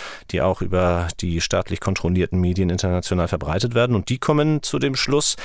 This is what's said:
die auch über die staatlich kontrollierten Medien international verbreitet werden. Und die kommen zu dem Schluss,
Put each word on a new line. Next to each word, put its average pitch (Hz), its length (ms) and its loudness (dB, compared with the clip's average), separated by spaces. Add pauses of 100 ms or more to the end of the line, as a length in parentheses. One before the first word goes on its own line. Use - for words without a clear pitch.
(300)
die 87 100 0
auch 92 220 2
über 90 460 2 (120)
die 85 220 -2
staatlich - 380 -2
kontrollierten 90 600 0
Medien 90 300 2
international 90 580 0
verbreitet - 460 -2
werden. 120 200 2
Und 98 140 0
die 127 80 0
kommen 151 460 2
zu - 160 -2
dem 135 180 0
Schluss, 143 480 0